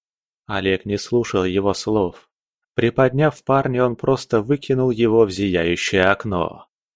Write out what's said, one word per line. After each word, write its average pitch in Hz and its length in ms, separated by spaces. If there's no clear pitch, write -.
Олег 95 400
не 101 140
слушал 113 460
его 98 280
слов. 101 560
Приподняв 131 680
парня, 131 400
он 120 120
просто 120 460
выкинул 131 500
его 113 340
в 98 60
зияющее 90 720
окно. 95 640